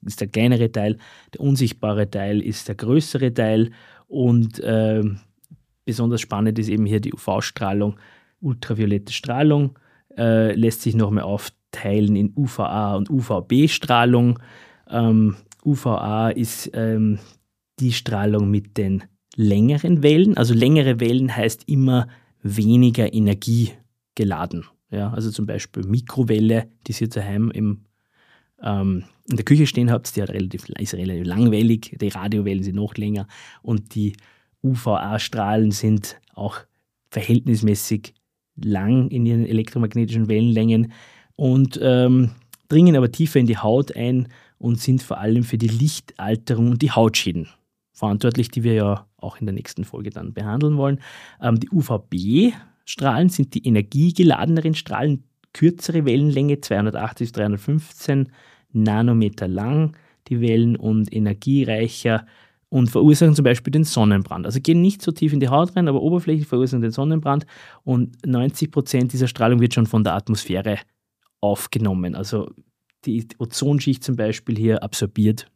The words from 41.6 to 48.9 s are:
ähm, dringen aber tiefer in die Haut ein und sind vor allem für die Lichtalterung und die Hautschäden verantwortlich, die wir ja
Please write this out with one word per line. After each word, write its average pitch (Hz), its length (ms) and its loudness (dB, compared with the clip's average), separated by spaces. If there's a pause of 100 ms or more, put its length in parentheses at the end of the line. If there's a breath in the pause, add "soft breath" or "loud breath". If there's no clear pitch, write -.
ähm, 127 520 4 (340)
dringen 165 300 6
aber 123 160 2
tiefer 156 260 0
in 123 80 4
die 113 120 0
Haut 127 360 0
ein 123 320 -2 (300 soft breath)
und 117 240 -2
sind 131 220 0
vor - 160 -8
allem 113 240 2
für 117 160 -4
die 113 100 0
Lichtalterung 113 1000 -2
und 123 120 0
die 135 100 0
Hautschäden 104 560 0 (440)
verantwortlich, 117 560 -2
die 117 140 -6
wir 117 120 2
ja 101 320 0 (100)